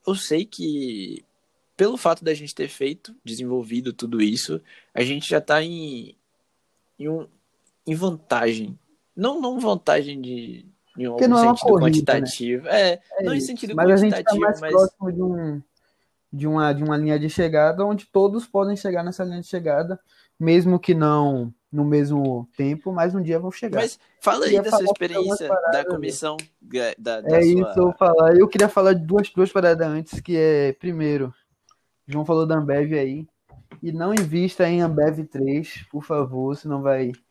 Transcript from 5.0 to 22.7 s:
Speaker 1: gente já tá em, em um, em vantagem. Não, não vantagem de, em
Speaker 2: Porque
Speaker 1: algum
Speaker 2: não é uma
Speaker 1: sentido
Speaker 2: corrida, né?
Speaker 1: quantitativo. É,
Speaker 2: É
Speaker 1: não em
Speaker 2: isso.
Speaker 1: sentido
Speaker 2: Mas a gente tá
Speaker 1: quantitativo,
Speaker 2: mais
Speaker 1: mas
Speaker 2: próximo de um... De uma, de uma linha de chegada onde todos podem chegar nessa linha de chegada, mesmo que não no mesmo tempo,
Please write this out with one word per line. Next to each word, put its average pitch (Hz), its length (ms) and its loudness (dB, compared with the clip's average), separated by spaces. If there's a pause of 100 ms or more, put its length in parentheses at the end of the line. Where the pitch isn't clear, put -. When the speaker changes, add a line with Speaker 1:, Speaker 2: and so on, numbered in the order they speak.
Speaker 1:
gente 143 260 -6
já 151 100 0
tá 151 240 0
em, 160 540 -12 (840)
em 143 80 -10
um, 160 200 -6 (600)
em 160 80 -4
vantagem. 120 840 -2 (380)
Não, 262 240 -2
não 254 180 -4
vantagem 151 640 -2
de, 120 460 -12 (320)
em 127 100 -6
Speaker 2:
Porque 120 160 -2
Speaker 1:
algum 254 60 6
Speaker 2:
não 240 80 4
é 233 60 6
uma 240 120 4
Speaker 1:
sentido - 140 2
Speaker 2:
corrida, 190 160 6
né? 160 60 6
Speaker 1:
quantitativo. 127 760 0
É, 190 320 2 (200)
Speaker 2:
É 196 40 -2
Speaker 1:
não 233 100 -2
em 143 40 0
Speaker 2:
isso. 262 100 -2
Speaker 1:
sentido 233 280 -8
Speaker 2:
Mas 170 140 4
a 190 60 6
gente 202 160 4
tá - 60 -2
Speaker 1:
quantitativo, 208 240 0
Speaker 2:
mais 208 180 0
Speaker 1:
mas 156 120 -6
Speaker 2:
próximo 190 420 2
de 175 80 -6
um... 165 400 -4 (720)
De 143 140 -4
uma, 151 260 2
de 143 100 -2
uma 151 140 0
linha 151 200 0
de 147 120 -4
chegada 160 560 2
onde 208 220 -4
todos 202 380 2
podem 196 300 0
chegar 185 260 -4
nessa 180 220 -8
linha 175 160 -8
de 170 80 -14
chegada, 170 500 -2 (400)
mesmo 175 400 6
que 175 160 2
não 147 600 2 (180)
no 147 120 -2
mesmo 143 720 0
tempo, 151 380 -4